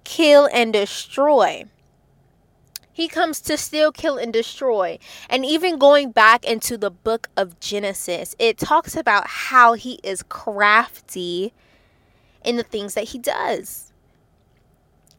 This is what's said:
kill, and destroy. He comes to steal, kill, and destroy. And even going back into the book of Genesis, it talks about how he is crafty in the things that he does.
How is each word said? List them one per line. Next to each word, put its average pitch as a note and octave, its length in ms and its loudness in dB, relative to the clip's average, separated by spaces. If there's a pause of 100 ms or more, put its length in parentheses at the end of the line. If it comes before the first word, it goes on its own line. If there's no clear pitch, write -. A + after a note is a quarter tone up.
kill, D4 480 6
and A3+ 220 0
destroy. G#3 920 0 (1300)
He E4 160 -6
comes D#4+ 340 -4
to D4+ 160 -4
steal, D4+ 340 0
kill, D4+ 260 -4
and A#3 160 -8
destroy. A3 640 -2 (320)
And C4 160 -2
even D#4+ 320 -2
going C#4+ 320 6
back A3+ 340 6
into A3+ 320 -4
the G3+ 140 -4
book A3 380 -6 (100)
of F3+ 220 -4
Genesis, G3 800 -8
it A3+ 180 0
talks - 380 -2
about A3+ 320 0
how A#3+ 460 4
he A#3 300 -10
is F#3+ 200 -10
crafty G3+ 1300 -2 (880)
in A#3+ 120 -4
the A#3+ 80 -4
things G3+ 300 -10
that A3 160 -6
he B3+ 100 -14
does. - 720 -6 (1300)